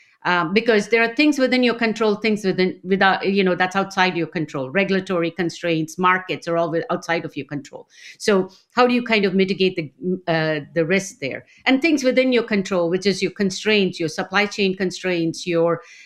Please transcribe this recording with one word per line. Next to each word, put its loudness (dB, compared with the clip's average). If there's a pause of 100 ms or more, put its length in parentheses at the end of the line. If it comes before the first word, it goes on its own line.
(260)
Um, 0
because 2
there 4
are -2
things 2
within 2
your 2
control, 0
things 0
within, 0
without, 2
you 2
know, 2
that's -2
outside 0
your -2
control. -6
Regulatory -2
constraints, -4
markets 0
are 0
all 0
wi-, -4
outside -4
of -12
your -8
control. -12 (300)
So 0 (260)
how 6
do 0
you 2
kind 2
of 0
mitigate 0
the, -8 (340)
uh, -2
the 0
risk -2
there? -8 (200)
And 2
things 2
within 2
your 2
control, 0
which -2
is 0
your -2
constraints, 0
your -2
supply -2
chain 0
constraints, -2
your, 0 (240)